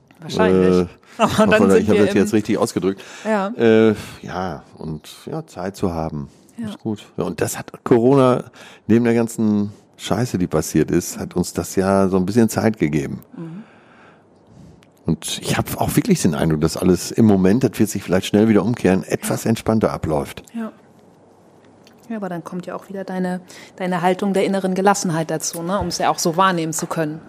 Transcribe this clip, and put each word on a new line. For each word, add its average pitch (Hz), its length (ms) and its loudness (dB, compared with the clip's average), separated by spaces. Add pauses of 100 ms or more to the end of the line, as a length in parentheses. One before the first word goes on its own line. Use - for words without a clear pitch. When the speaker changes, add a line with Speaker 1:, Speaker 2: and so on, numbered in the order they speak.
(200)
Speaker 1:
Wahrscheinlich. 92 640 2
Speaker 2:
Äh, 87 60 -2 (160)
Speaker 1:
<laughs> - 140 -20
Aber 214 200 2
dann 214 140 4
Speaker 2:
hoffentlich, 214 200 6
Speaker 1:
sind 185 120 6
Speaker 2:
ich 208 60 2
hab 208 60 4
Speaker 1:
wir 202 120 4
Speaker 2:
das 202 80 -2
Speaker 1:
im 101 60 4
Speaker 2:
jetzt 104 120 0
richtig 107 240 0
ausgedrückt. 98 440 -2 (220)
Speaker 1:
Ja. 208 240 0 (100)
Speaker 2:
Äh, 110 380 6 (260)
ja, 90 420 -8 (140)
und, 78 320 -12 (160)
ja, 160 220 -10
Zeit 92 300 -10
zu 90 160 -4
haben. 78 340 -6 (300)
Speaker 1:
Ja. 226 120 -10
Speaker 2:
Ist - 100 -14
gut. 110 260 -8 (120)
Ja, - 80 -4
und 95 160 -6
das - 180 -4
hat - 240 -16
Corona, 127 600 4 (420)
neben 117 160 4
der 117 100 2
ganzen 107 600 0 (240)
Scheiße, 107 400 -2
die 90 100 0
passiert 78 420 0
ist, 87 300 -2
hat - 160 -12
uns 90 160 -2
das - 240 -8
ja 98 320 2
so 92 80 0
ein 92 100 2
bisschen 110 220 2
Zeit 107 300 -2
gegeben. 71 460 -2 (120)
Speaker 1:
Mhm. 170 280 -14 (1400)
Speaker 2:
Und - 360 -4
ich - 160 -2
hab - 220 -4
auch - 160 -4
wirklich - 260 2
den 82 120 2
Eindruck, 78 280 0
dass 80 160 0
alles 92 340 2
im 117 140 4
Moment, 101 380 6
das 113 140 0
wird 107 120 2
sich - 140 -8
vielleicht 92 220 0
schnell 107 220 4
wieder 101 160 4
umkehren, 95 400 0
etwas - 400 -6
Speaker 1:
Ja. 117 60 0
Speaker 2:
entspannter 110 420 0
abläuft. - 520 -6 (100)
Speaker 1:
Ja. 226 180 -8 (1400)
Ja, 226 80 -8
aber 196 120 -8
dann 170 140 -8
kommt 180 240 -10
ja 180 80 -10
auch - 140 -14
wieder 190 140 -10
deine, 185 380 -4 (360)
deine 180 240 -4
Haltung 185 320 0
der 190 120 2
inneren 190 300 -2
Gelassenheit 180 560 0
dazu, 165 320 -6
ne, 190 160 -2
um's 175 180 -6
ja 151 140 0
auch - 80 -4
so 165 180 -2
wahrnehmen 175 360 2
zu - 120 -6
können. 160 440 -4